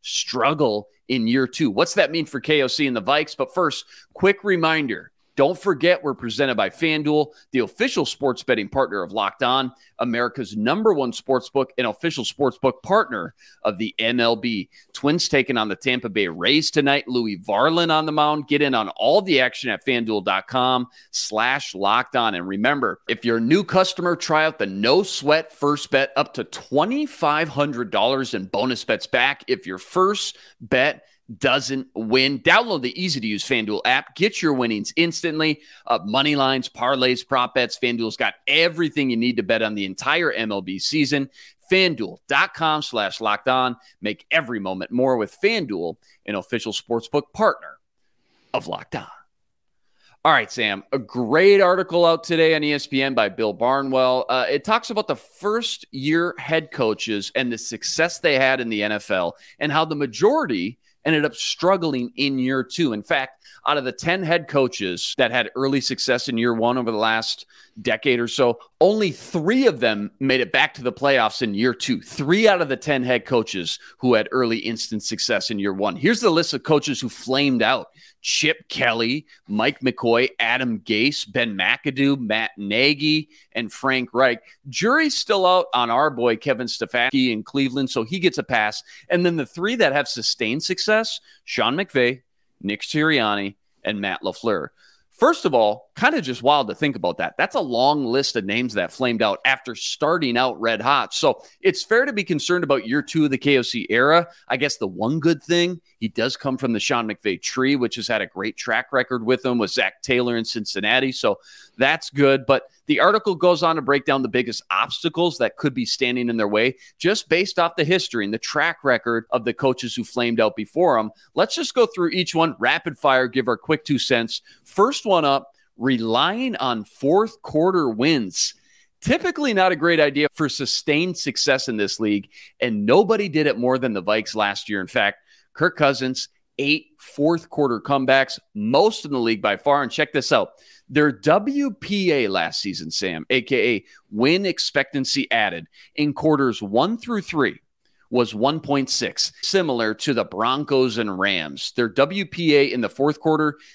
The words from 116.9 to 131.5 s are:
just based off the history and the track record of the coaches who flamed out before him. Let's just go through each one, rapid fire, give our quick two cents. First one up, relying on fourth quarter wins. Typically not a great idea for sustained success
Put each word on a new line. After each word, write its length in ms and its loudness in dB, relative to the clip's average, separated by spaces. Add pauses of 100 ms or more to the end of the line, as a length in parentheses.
just 320 -2
based 300 0
off 160 0
the 80 0
history 420 -2
and 80 -4
the 60 -4
track 440 -2
record 460 0
of 160 0
the 80 0
coaches 420 -2
who 80 -4
flamed 360 -2
out 160 2
before 420 2
him. 140 0 (240)
Let's 200 2
just 200 -6
go 100 4
through 240 -2
each 240 -2
one, 240 2
rapid 400 0
fire, 300 4
give 200 -2
our 80 2
quick 300 -2
two 140 0
cents. 420 -2 (220)
First 420 0
one 180 4
up, 300 0 (240)
relying 800 0
on 260 -4
fourth 580 0
quarter 480 0
wins. 640 0 (440)
Typically 540 0
not 180 4
a 60 0
great 220 2
idea 340 4
for 160 -2
sustained 680 -2
success 520 -2